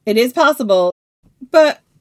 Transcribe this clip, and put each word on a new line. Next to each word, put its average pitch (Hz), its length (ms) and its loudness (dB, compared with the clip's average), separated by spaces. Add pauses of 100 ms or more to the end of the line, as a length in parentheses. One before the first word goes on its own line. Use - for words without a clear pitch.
It 208 100 -2
is 247 160 0
possible. 277 640 0 (560)
But 311 320 2 (200)